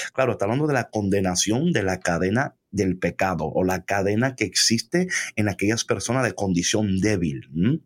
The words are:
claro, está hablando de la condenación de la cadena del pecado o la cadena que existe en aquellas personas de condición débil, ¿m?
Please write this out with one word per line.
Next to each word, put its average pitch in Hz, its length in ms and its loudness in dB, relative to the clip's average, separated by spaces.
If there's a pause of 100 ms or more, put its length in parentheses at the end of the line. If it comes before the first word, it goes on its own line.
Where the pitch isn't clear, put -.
(160)
claro, 131 160 2
está 98 140 -2
hablando 127 200 2
de 151 80 2
la 120 160 0
condenación 101 840 0
de 107 100 0
la 92 160 -2
cadena 92 560 0 (160)
del 95 260 0
pecado 87 480 -2
o 87 180 0
la 92 220 0
cadena 104 500 0
que 110 100 -2
existe 143 640 0 (280)
en 104 120 0
aquellas 104 380 0
personas 120 380 -2
de 104 100 0
condición 95 680 0
débil, 87 560 -2
¿m? 117 300 2